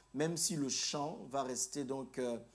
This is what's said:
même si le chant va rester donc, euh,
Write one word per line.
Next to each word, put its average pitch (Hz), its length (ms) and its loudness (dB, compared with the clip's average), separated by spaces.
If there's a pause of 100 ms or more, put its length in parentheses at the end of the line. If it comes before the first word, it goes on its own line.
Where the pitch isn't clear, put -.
(140)
même 156 240 2
si 165 180 2
le 143 140 2
chant 151 500 0 (100)
va 135 140 2
rester 127 400 -2
donc, 131 340 -4
euh, 123 200 2 (180)